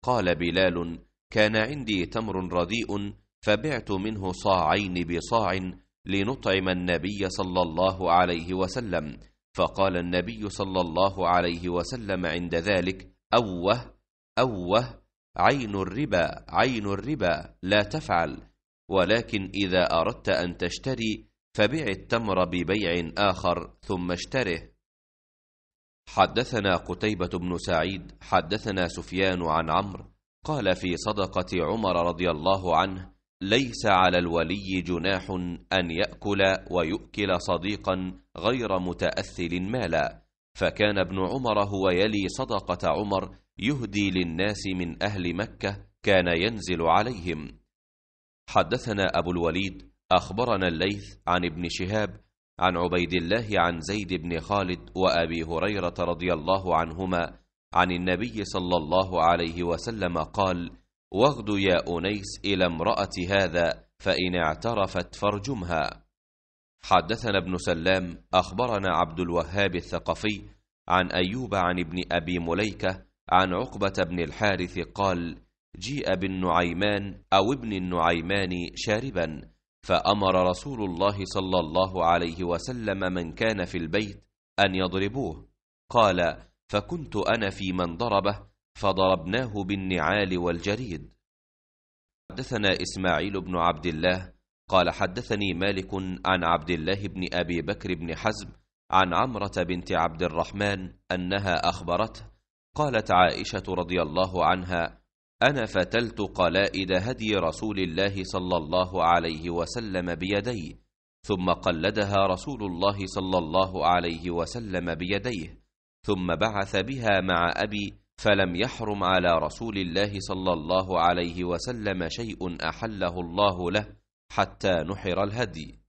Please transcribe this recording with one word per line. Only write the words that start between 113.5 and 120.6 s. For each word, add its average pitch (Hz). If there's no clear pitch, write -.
عليه 87
وسلم 87
بيديه، 95
ثم 90
بعث 101
بها 107
مع 85
أبي، 101
فلم 98
يحرم 104
على 90
رسول 98
الله 95
صلى 92
الله 90